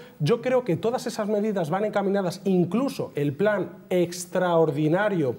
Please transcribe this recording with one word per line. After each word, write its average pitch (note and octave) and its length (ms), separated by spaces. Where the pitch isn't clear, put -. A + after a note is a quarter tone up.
yo A3 240
creo B3+ 200
que E3+ 140
todas B3 300
esas G#3+ 200
medidas G3+ 440
van G3 140
encaminadas, G3 580
incluso F#3+ 720
el C#3+ 180
plan G3 360
extraordinario E3+ 1500